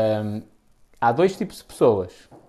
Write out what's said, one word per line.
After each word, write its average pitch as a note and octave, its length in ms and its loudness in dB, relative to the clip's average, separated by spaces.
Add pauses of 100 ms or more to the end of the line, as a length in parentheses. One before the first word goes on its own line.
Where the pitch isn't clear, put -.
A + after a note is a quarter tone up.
(220)
hum, G#2+ 200 -8 (580)
há A#2 120 2
dois F#3 220 0
tipos - 220 -10
de - 80 -20
pessoas. G#2 640 -2 (200)